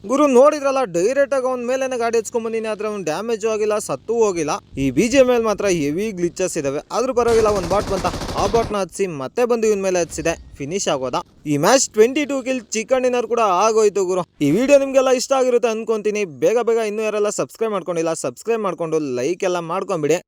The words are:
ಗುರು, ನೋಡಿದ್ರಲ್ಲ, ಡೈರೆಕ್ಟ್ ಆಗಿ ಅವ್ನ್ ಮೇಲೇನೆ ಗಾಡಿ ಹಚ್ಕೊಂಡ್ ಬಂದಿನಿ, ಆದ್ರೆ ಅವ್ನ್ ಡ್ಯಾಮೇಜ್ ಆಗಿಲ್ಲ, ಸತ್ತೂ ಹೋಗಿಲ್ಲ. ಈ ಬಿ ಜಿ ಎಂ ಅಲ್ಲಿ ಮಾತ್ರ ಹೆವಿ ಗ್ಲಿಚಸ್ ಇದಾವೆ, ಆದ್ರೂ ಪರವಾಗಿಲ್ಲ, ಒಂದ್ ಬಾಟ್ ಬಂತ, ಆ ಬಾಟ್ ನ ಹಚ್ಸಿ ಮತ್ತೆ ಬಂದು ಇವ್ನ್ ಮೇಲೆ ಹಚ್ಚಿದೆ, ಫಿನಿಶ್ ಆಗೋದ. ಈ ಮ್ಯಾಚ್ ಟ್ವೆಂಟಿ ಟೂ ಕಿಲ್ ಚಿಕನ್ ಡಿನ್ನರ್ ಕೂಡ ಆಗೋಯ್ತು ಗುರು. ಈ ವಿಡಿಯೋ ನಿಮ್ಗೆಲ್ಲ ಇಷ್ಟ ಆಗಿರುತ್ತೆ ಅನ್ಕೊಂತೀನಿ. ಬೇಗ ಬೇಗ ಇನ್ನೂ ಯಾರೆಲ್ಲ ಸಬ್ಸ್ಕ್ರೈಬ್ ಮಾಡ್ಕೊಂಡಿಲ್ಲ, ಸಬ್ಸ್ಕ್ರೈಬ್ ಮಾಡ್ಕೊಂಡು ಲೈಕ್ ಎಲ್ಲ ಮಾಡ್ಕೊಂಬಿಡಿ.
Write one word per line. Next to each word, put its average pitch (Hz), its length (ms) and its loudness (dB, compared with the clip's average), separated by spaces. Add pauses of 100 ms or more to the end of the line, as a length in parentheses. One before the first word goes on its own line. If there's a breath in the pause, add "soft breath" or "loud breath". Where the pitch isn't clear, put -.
ಗುರು, 277 180 2 (100)
ನೋಡಿದ್ರಲ್ಲ, 277 460 4 (140)
ಡೈರೆಕ್ಟ್ 254 420 2
ಆಗಿ 254 120 -2
ಅವ್ನ್ 247 200 -4
ಮೇಲೇನೆ 262 320 -2
ಗಾಡಿ 233 180 0
ಹಚ್ಕೊಂಡ್ 226 280 -4
ಬಂದಿನಿ, 226 260 -4
ಆದ್ರೆ 208 160 -6
ಅವ್ನ್ 208 180 -8
ಡ್ಯಾಮೇಜ್ 202 460 -4
ಆಗಿಲ್ಲ, 214 220 0 (120)
ಸತ್ತೂ 151 260 -6 (100)
ಹೋಗಿಲ್ಲ. 170 300 0 (300)
ಈ - 20 0 (120)
ಬಿ 185 140 4
ಜಿ 269 100 4
ಎಂ 254 120 6
ಅಲ್ಲಿ 233 160 2
ಮಾತ್ರ 202 160 -2 (140)
ಹೆವಿ 151 260 -2 (140)
ಗ್ಲಿಚಸ್ 175 400 -2
ಇದಾವೆ, 139 220 -4 (160)
ಆದ್ರೂ 247 200 -2
ಪರವಾಗಿಲ್ಲ, 226 320 4 (100)
ಒಂದ್ 170 140 -4
ಬಾಟ್ 208 200 0
ಬಂತ, 185 140 -2 (340)
ಆ - 20 2 (100)
ಬಾಟ್ 226 220 0
ನ 196 80 -2
ಹಚ್ಸಿ 190 240 -4 (140)
ಮತ್ತೆ 131 300 -2
ಬಂದು 226 200 2
ಇವ್ನ್ 196 160 0
ಮೇಲೆ 185 160 2
ಹಚ್ಚಿದೆ, 165 300 -4 (260)
ಫಿನಿಶ್ 156 340 -6
ಆಗೋದ. 131 260 -2 (320)
ಈ 143 140 2
ಮ್ಯಾಚ್ 254 300 4
ಟ್ವೆಂಟಿ 254 360 4
ಟೂ 277 60 -2 (100)
ಕಿಲ್ 262 140 -2 (140)
ಚಿಕನ್ 247 320 0
ಡಿನ್ನರ್ 247 260 0
ಕೂಡ 233 80 2 (240)
ಆಗೋಯ್ತು 214 460 2
ಗುರು. 185 120 0 (220)
ಈ 143 120 4
ವಿಡಿಯೋ 269 260 6
ನಿಮ್ಗೆಲ್ಲ 262 380 2
ಇಷ್ಟ - 180 -2
ಆಗಿರುತ್ತೆ 240 340 2
ಅನ್ಕೊಂತೀನಿ. 214 500 -4 (220)
ಬೇಗ 226 240 2
ಬೇಗ 226 220 0
ಇನ್ನೂ 214 160 -6
ಯಾರೆಲ್ಲ 208 320 -2
ಸಬ್ಸ್ಕ್ರೈಬ್ 214 380 -4
ಮಾಡ್ಕೊಂಡಿಲ್ಲ, 165 360 -2 (120)
ಸಬ್ಸ್ಕ್ರೈಬ್ 214 420 -4
ಮಾಡ್ಕೊಂಡು 160 320 -4 (200)
ಲೈಕ್ 170 300 -4
ಎಲ್ಲ 180 120 -2 (120)
ಮಾಡ್ಕೊಂಬಿಡಿ. 180 540 -2